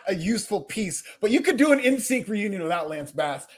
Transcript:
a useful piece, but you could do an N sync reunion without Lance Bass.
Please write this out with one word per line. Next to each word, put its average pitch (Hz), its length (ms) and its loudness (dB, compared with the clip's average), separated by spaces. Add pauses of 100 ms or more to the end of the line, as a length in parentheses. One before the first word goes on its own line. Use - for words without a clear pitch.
a 196 60 -2
useful 196 480 -2
piece, 202 420 -6 (160)
but 214 100 2
you 254 100 4
could 349 160 2
do 294 140 4
an 277 80 8
N 262 220 2
sync 254 260 -2
reunion 202 360 -2
without 165 260 -2
Lance 151 240 -8
Bass. 143 340 -4 (120)